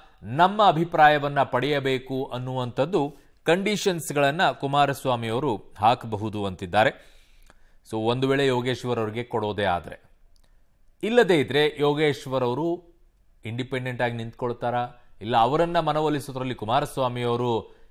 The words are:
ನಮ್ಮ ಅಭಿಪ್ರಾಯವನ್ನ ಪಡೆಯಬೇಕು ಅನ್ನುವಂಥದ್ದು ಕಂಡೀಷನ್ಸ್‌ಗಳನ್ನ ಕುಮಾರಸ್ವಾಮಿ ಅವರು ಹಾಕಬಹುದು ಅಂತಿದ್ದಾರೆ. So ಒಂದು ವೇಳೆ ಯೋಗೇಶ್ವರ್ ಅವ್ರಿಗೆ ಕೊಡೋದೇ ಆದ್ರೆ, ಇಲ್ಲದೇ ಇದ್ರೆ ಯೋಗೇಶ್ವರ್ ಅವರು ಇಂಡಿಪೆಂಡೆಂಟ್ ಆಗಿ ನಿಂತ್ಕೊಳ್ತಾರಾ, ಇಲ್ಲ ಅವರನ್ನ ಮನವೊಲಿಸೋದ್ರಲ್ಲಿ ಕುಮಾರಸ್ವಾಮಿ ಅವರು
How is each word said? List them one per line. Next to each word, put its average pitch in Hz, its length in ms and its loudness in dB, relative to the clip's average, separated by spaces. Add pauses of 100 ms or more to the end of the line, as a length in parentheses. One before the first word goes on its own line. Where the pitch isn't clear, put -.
(220)
ನಮ್ಮ 180 440 2
ಅಭಿಪ್ರಾಯವನ್ನ 151 760 4
ಪಡೆಯಬೇಕು 135 920 -2
ಅನ್ನುವಂಥದ್ದು 131 800 -2 (300)
ಕಂಡೀಷನ್ಸ್‌ಗಳನ್ನ 170 1080 0
ಕುಮಾರಸ್ವಾಮಿ 135 800 0
ಅವರು 120 280 -2
ಹಾಕಬಹುದು 107 880 -2
ಅಂತಿದ್ದಾರೆ. 98 440 2 (1040)
So 110 40 -4
ಒಂದು 120 320 0
ವೇಳೆ 139 180 2
ಯೋಗೇಶ್ವರ್ 123 520 -2
ಅವ್ರಿಗೆ 110 260 -4
ಕೊಡೋದೇ 104 400 -2
ಆದ್ರೆ, 87 380 -4 (1000)
ಇಲ್ಲದೇ 202 380 4
ಇದ್ರೆ 147 380 0
ಯೋಗೇಶ್ವರ್ 147 640 0
ಅವರು 160 520 -4 (480)
ಇಂಡಿಪೆಂಡೆಂಟ್ 127 580 -6
ಆಗಿ 120 140 0
ನಿಂತ್ಕೊಳ್ತಾರಾ, 120 1040 -6
ಇಲ್ಲ 113 160 -2
ಅವರನ್ನ 160 440 2
ಮನವೊಲಿಸೋದ್ರಲ್ಲಿ 147 720 -2
ಕುಮಾರಸ್ವಾಮಿ 123 680 -4
ಅವರು 120 540 -2 (140)